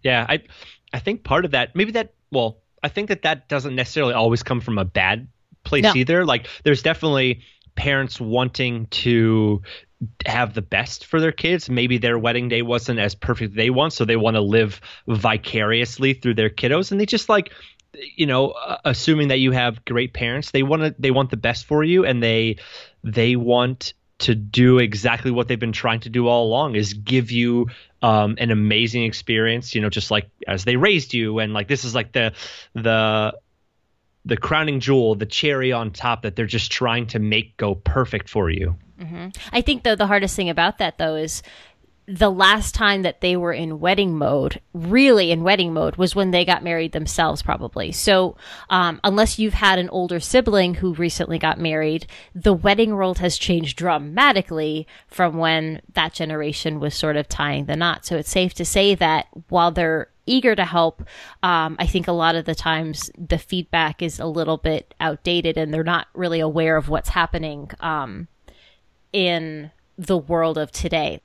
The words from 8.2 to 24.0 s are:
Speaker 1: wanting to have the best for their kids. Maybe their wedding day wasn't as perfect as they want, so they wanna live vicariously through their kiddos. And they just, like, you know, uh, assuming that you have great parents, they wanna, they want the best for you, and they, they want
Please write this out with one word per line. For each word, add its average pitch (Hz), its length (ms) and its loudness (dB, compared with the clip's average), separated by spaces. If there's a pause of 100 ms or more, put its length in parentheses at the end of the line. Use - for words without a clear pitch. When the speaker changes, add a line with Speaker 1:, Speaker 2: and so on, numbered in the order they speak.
Speaker 1:
wanting 120 680 -2
to 110 760 2 (680)
have 117 280 -2
the 110 80 -6
best - 440 -6
for 160 140 0
their 160 120 0
kids. 165 380 -2
Maybe 123 280 2
their 117 200 0
wedding 120 300 0
day 117 140 0
wasn't 117 360 -2
as 101 160 -2
perfect 113 380 -4
as 101 40 -8
they 113 140 2
want, 147 240 2
so - 100 0
they 113 120 2
wanna 110 260 2
live 104 380 2 (260)
vicariously 113 1080 0
through 123 200 0
their 110 160 2
kiddos. 156 400 0
And 196 100 0
they 208 60 0
just, 220 220 -4
like, 208 240 2 (640)
you 156 120 0
know, 135 240 2
uh, - 340 -8
assuming 147 440 2
that 135 100 2
you 131 140 4
have 123 340 0
great 123 260 -2
parents, 123 380 -6
they 139 120 2
wanna, 156 360 0
they 135 120 0
want 131 200 2
the 131 80 -4
best 117 280 -2
for 151 160 2
you, 175 220 4
and 123 180 0
they, 113 340 2 (460)
they 117 340 2
want 123 580 0 (240)